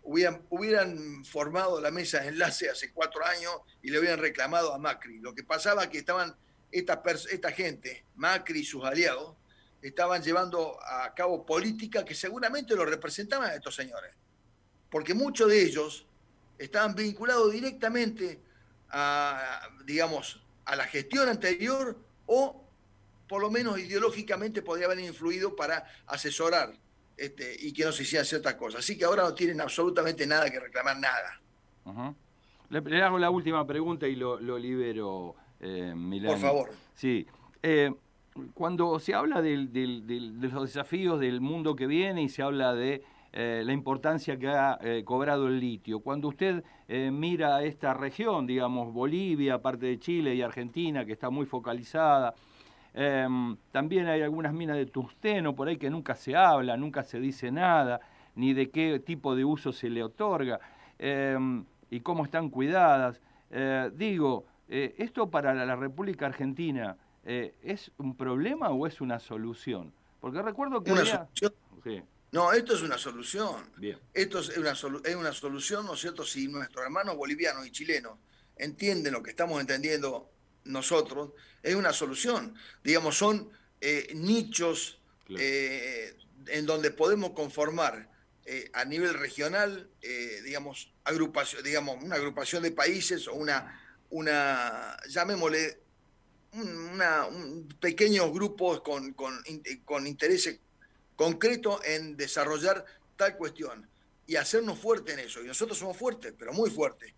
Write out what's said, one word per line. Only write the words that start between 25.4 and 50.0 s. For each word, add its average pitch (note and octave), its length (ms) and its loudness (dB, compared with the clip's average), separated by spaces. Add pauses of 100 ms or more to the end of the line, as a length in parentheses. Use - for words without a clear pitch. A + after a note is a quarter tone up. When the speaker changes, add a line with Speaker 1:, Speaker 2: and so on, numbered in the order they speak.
Speaker 1:
para D#3 300 -2 (220)
asesorar, D3 680 0 (420)
este, C#3 440 -10
y D3 120 -6
que D3+ 140 2
no D#3+ 60 2
se - 120 -2
hicieran D3+ 220 2
ciertas D3 300 0
cosas. A#2 240 -8
Así G3 180 -2
que E3+ 80 2
ahora F#3 180 6
no E3 120 2
tienen E3+ 260 0
absolutamente D#3+ 640 0
nada D3+ 240 4
que B2+ 100 -4
reclamar, B2+ 400 -2
nada. B2 400 -2 (460)
Speaker 2:
Ujú. B2 300 -8 (540)
Le, D#3 120 -2
le D#3+ 220 4
hago F#3 160 4
la F3 100 4
última D#3+ 380 2
pregunta D3+ 400 -2
y C3+ 80 0
lo, B2 240 -2
lo B2 180 -4
libero, A2 800 -2 (240)
eh, F2+ 360 -6
Milán. G2 380 -2
Speaker 1:
Por G2+ 80 0
favor. C#3 300 2 (240)
Speaker 2:
Sí. B2 320 0 (340)
Eh, D3+ 320 4 (640)
cuando E3+ 440 2
se - 140 -2
habla B3 300 2
del, C#3+ 280 0
del, B2 360 -2
del, A#2 320 -6
de B2+ 80 -2
los C3+ 160 -2
desafíos D3+ 560 0
del B2 200 2
mundo D3+ 360 0
que C3 100 -2
viene F3 380 2
y C3+ 60 2
se C#3+ 120 -6
habla C3+ 320 2
de, C3+ 300 0 (300)
eh, A#2 300 0
la B2+ 100 0
importancia C#3+ 640 0
que C3 80 -2
ha, C#3 340 4
eh, A#2 240 0
cobrado C#3 420 2
el C3 120 2
litio, A2 400 -4
cuando C#3+ 300 -2
usted, F3+ 340 0 (240)
eh, C3 240 0
mira D3+ 520 2
esta D3 300 0
región, C#3 540 -2
digamos, B2 440 0
Bolivia, C#3 680 0
parte B2+ 240 -2
de B2+ 140 0
Chile D#3+ 340 0